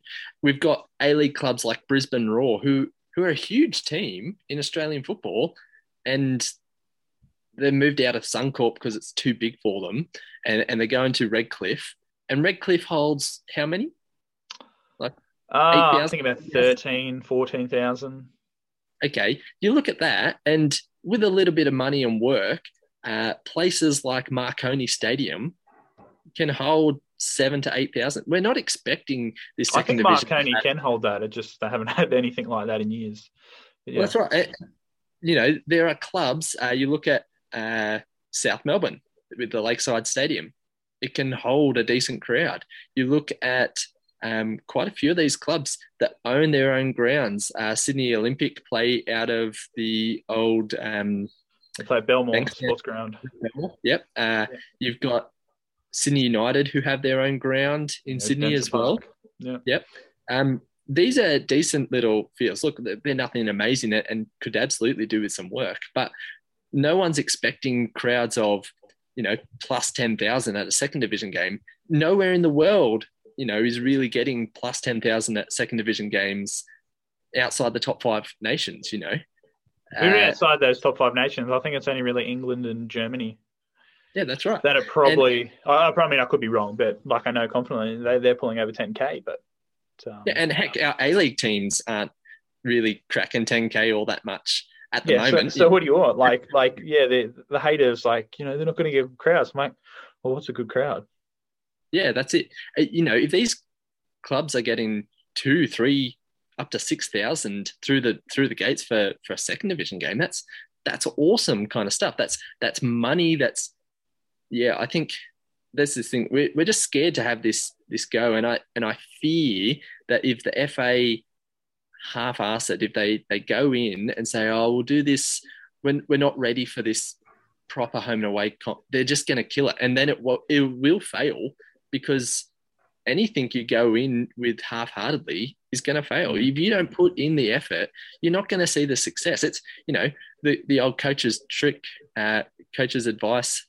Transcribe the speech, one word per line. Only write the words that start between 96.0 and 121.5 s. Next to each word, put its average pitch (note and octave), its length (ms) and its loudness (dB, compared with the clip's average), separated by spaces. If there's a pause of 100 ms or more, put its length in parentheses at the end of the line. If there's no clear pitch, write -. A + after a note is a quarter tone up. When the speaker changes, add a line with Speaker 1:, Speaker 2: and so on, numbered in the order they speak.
Speaker 2:
Like, B2 360 4
like, C3 280 4
yeah, D3+ 260 4
the, B2 260 2 (160)
the C#3+ 100 0
haters, C#3 460 4
like, A#2 340 0
you D3 60 -8
know, C#3 100 -4
they're D#3 100 -4
not D#3+ 120 -2
gonna E3 140 0
get C3 260 0
crowds. D#3+ 360 2
I'm C#3 60 -4
like, C#3 140 -2 (500)
"Well, B2+ 100 -2
what's C#3+ 140 -8
a B2+ 60 -6
good A#2+ 160 -6
crowd?" C3 360 -2 (880)
Speaker 1:
Yeah, E3 220 2
that's C3 200 -2
it. - 180 0 (260)
Uh, D#3 120 4
you E3 140 2
know, A#2 120 4
if D3 160 4
these A3 300 2 (600)
clubs C#3+ 340 -2
are B2 60 0
getting A2+ 460 -2 (260)
two, C#3 340 2
three, C3+ 500 0 (400)
up C#3 120 -8
to - 100 -6
six - 300 -6
thousand - 720 -4
through C3+ 180 2
the, A#2 200 0 (120)
through C#3 160 2
the A2+ 80 -6
gates A2+ 280 -2
for, G#2 300 0 (120)
for - 80 -8
a F#2 40 -10
second - 320 -6
division G2 300 -6
game, D#2+ 180 -6
that's, - 280 -4 (400)
that's - 220 -4 (100)
awesome D3 500 2
kind G#2 200 -4
of G2+ 60 -4
stuff. - 220 -2
That's, - 220 -4 (240)
that's A#2 200 -4
money. C3+ 540 2
That's, - 380 -2 (760)
yeah, A#2+ 300 0
I A2+ 60 -4
think D#3 260 -4 (640)
that's C#3+ 220 0
the A#2+ 80 -4
thing. A#2+ 280 -2
We're, C#3 240 2
we're D#3 80 2
just G#3+ 180 2
scared D3+ 340 0
to B2 80 0
have A#2 180 -2
this, - 320 -2 (160)
this A2+ 160 -6
go. A#2 300 2
And A2+ 120 2
I, A#2 120 -2 (160)
and A#2 100 -2
I G#2+ 120 -4 (240)
fear C#3+ 540 0 (320)
that A#2+ 160 2
if B2 200 0
the - 140 -2
F C#3+ 220 -2
A B2 420 2 (920)